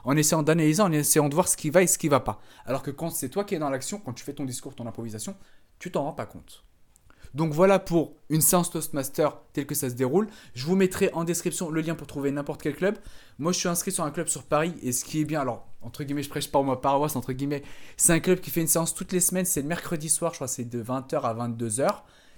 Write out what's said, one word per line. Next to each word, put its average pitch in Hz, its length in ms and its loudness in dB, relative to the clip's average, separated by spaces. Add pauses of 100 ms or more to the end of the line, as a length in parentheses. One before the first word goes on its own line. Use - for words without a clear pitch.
en 135 120 2
essayant 151 280 4
d'analyser, 156 360 6
en 190 120 4
essayant 147 360 4
de 139 60 -2
voir 180 140 4
ce - 80 2
qui - 120 -4
va 165 140 6
et 175 60 4
ce - 100 2
qui - 80 -2
va 139 140 4
pas. 107 200 -4 (240)
Alors 131 200 -4
que 143 80 -6
quand 165 180 -6
c'est 143 180 -6
toi 196 140 -2
qui 202 140 -4
es - 20 -4
dans 147 120 -2
l'action, 135 280 -4
quand 127 140 -10
tu - 100 -14
fais 143 120 -8
ton 143 100 -6
discours, 131 320 -8
ton 117 100 -10
improvisation, 117 480 -8 (460)
tu 180 100 -10
t'en 160 140 0
rends 156 80 -4
pas 120 140 -8
compte. - 380 -20 (680)
Donc 151 180 0
voilà 185 280 6
pour 165 340 0 (160)
une 156 100 2
séance 170 300 2
Toastmaster 147 640 -2 (160)
telle 139 140 -4
que 151 80 -6
ça - 160 -2
se 123 40 -6
déroule. 135 340 2 (260)
Je 123 100 -8
vous 180 120 2
mettrai 190 360 4
en 165 120 -2
description 165 460 -2
le 160 100 0
lien 160 160 -2
pour 147 100 -12
trouver 139 240 -2
n'importe 143 320 -4
quel 147 140 -2
club. 208 200 2 (420)
Moi, 151 120 0
je 180 80 0
suis 185 100 -2
inscrit 175 220 -2
sur 180 140 -2
un 147 80 -4
club 160 160 -4
sur - 160 -4
Paris 160 360 2
et 127 120 -2
ce - 120 -2
qui 156 160 -2
est 151 40 2
bien, 147 160 -2
alors, 120 260 -4 (160)
entre 120 220 -10
guillemets, 143 180 -4
je 143 80 -8
prêche 143 220 -4
pas 139 100 6
ma 135 140 2
paroisse, 139 400 2
entre - 160 -4
guillemets, 143 320 -4 (320)
c'est - 160 6
un 160 80 6
club 180 180 4
qui 156 120 -10
fait 170 100 0
une 160 80 2
séance 165 260 2
toutes - 180 -8
les 180 80 2
semaines. 180 240 2
C'est 156 160 0
le 139 80 -4
mercredi 160 400 -4
soir, 165 240 0
je - 40 -12
crois 135 100 -6
que - 80 -6
c'est 120 160 -6
de 120 80 -4
vingt 127 340 -4
heures 139 140 0
à 113 80 -2
vingt-deux 117 460 -4
heures. 190 240 0 (340)